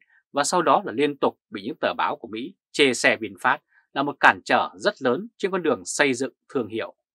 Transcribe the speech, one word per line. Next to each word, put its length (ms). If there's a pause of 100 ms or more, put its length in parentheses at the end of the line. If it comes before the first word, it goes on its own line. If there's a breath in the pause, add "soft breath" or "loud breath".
(320)
và 120
sau 180
đó 240
là 60
liên 260
tục 220 (100)
bị 140
những 180
tờ 160
báo 180
của 120
Mỹ 280 (160)
chê 220
xe 240
VinFast 400 (360)
là 100
một 160
cản 260
trở 300
rất 260
lớn 260 (100)
trên 140
con 120
đường 220
xây 280
dựng 200 (200)
thương 140
hiệu. 260 (220)